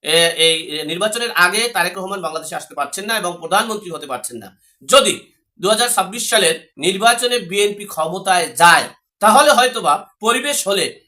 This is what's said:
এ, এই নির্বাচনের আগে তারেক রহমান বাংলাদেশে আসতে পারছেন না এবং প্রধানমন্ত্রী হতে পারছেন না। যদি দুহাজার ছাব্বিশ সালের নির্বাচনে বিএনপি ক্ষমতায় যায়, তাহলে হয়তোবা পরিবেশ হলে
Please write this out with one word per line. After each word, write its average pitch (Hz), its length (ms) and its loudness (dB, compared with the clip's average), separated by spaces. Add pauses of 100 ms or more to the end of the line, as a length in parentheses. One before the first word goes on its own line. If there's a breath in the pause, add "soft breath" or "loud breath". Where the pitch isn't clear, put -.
এ, 180 260 2
এই 160 540 0
নির্বাচনের 214 500 -4
আগে 190 360 2
তারেক 180 300 -2
রহমান 190 240 -8
বাংলাদেশে 160 320 -8
আসতে - 200 -12
পারছেন 143 300 -6
না 220 140 -4
এবং 175 200 -6
প্রধানমন্ত্রী 196 520 -2
হতে 147 160 -10
পারছেন 123 300 -10
না। - 200 -18 (320)
যদি - 440 2 (280)
দুহাজার 220 280 0
ছাব্বিশ 196 420 -4
সালের 175 460 0
নির্বাচনে 233 640 0
বিএনপি 202 460 -2
ক্ষমতায় 175 680 -2
যায়, 147 360 6 (300)
তাহলে 262 320 6
হয়তোবা 226 580 2 (120)
পরিবেশ 262 480 -2
হলে 185 400 -2